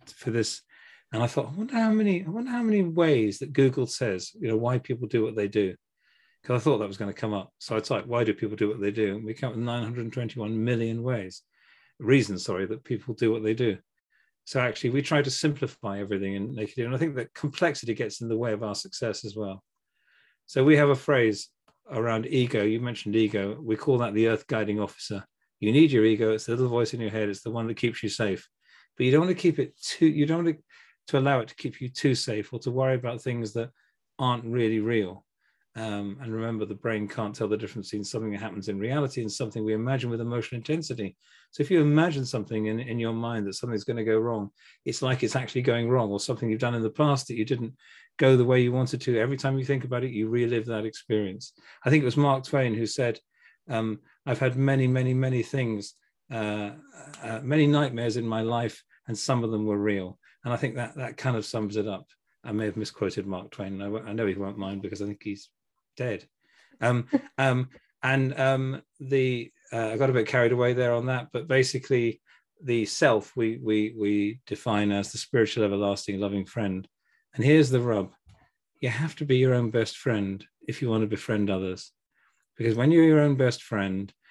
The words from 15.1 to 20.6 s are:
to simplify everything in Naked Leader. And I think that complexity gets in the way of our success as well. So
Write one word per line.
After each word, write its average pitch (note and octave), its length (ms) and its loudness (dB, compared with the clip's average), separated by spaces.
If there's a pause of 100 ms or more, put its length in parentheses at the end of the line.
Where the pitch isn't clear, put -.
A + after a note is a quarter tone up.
to C#3+ 80 0
simplify B2+ 680 -2
everything G2 360 -2
in G2+ 200 -6
Naked G#2 220 -8
Leader. A#2+ 100 -2
And B2+ 80 -2
I - 40 -2
think D3 160 0
that A#2+ 180 -8
complexity C#3+ 600 -2
gets A2 280 -6
in A#2 80 -6
the A2 80 0
way A#2 160 -2
of G#2+ 100 -6
our G#2 100 -4
success G#2+ 520 -8
as G#2 100 -10
well. G2 280 -8 (800)
So - 180 0